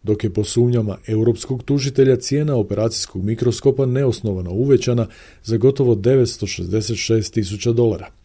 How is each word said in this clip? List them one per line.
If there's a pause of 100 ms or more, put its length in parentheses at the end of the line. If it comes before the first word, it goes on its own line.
dok
je
po
sumnjama (100)
europskog
tužitelja
cijena
operacijskog
mikroskopa
neosnovano
uvećana (360)
za
gotovo
devetsto
šezdeset
šest
tisuća
dolara. (180)